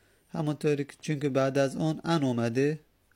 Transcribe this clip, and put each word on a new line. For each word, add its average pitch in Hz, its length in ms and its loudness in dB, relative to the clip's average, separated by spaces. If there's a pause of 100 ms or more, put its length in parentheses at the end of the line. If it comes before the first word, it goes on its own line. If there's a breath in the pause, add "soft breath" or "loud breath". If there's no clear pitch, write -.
(320 soft breath)
همونطوری 147 520 -2
که - 160 -14
چون 151 200 -4
که 147 80 0
بعد 135 300 2
از 135 180 0
آن 156 280 0
ان 165 200 2
اومده، 127 560 0 (360)